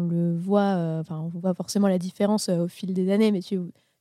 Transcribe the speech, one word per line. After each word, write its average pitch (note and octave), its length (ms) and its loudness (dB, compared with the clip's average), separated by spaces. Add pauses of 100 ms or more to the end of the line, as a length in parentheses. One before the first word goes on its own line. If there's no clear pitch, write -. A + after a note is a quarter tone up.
le E3+ 280 2
voit, G3 400 2
euh, D#3+ 240 -2
enfin, D#3 200 -8
on E3+ 180 -8
voit F3+ 160 -2
forcément G3 320 0
la F#3 120 2
différence, G3+ 500 0
euh, E3+ 160 0
au F3 40 -2
fil F3+ 240 -8
des F#3 200 0
années, G#3+ 180 4
mais G3 100 0
tu, F#3 200 -4 (400)